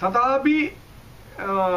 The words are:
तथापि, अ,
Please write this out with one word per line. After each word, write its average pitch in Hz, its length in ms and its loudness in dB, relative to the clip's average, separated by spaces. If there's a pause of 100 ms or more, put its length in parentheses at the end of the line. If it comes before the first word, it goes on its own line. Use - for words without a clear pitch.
तथापि, 269 640 2 (720)
अ, - 40 -10 (340)